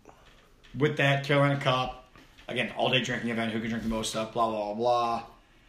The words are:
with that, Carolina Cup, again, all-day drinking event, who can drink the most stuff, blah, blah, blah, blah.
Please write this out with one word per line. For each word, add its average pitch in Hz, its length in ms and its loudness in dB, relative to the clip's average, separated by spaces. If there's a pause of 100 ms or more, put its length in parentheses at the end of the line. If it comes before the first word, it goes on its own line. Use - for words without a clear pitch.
(800)
with 147 180 2
that, 139 280 2
Carolina 139 360 4
Cup, - 500 -2 (380)
again, 117 300 -4
all-day 120 240 2
drinking 117 260 -4
event, 113 240 -2
who 113 80 -2
can 113 80 -6
drink 113 140 -4
the 113 80 -4
most 110 180 -2
stuff, 110 240 -4
blah, 117 160 2
blah, 104 240 -4
blah, - 20 -4
blah. 117 480 2 (460)